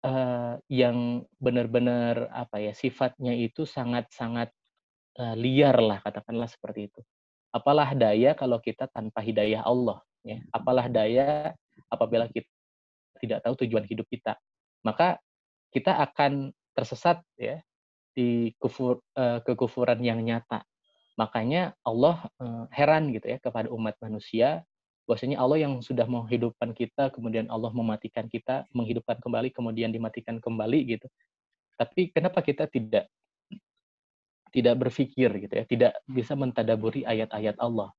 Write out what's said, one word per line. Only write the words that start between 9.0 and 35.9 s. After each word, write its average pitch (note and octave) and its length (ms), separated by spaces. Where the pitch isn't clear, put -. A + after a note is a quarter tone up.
hidayah G#2+ 400
Allah, A#2+ 360
ya. G#2+ 120
Apalah B2 360
daya C3+ 600
apabila A#2 400
kita - 160
tidak A2+ 240
tahu B2 100
tujuan A2 240
hidup - 220
kita. A#2 260
Maka E3 340
kita - 300
akan C#3 460
tersesat E3+ 440
ya D3 220
di A#2 440
kufur-, B2 400
eee, A#2+ 300
kekufuran A#2+ 560
yang A#2 220
nyata. A#2 380
Makanya A#2+ 560
Allah, C#3 420
eee, A#2 240
heran D3+ 400
gitu G#2 160
ya C3 120
kepada A2+ 300
umat A2 300
manusia, A2+ 600
bahwasanya B2 340
Allah D3 240
yang B2+ 180
sudah B2 240
menghidupkan A#2 680
kita, C3 360
kemudian A2+ 380
Allah A2+ 240
mematikan A2+ 560
kita, B2+ 340
menghidupkan A#2 480
kembali, A#2+ 320
kemudian A2+ 380
dimatikan A2+ 500
kembali A2+ 360
gitu. - 100
Tapi F3 360
kenapa F3+ 300
kita D3 260
tidak, A2 360
tidak A#2+ 200
berpikir B2+ 420
gitu - 80
ya, A2+ 120
tidak B2 260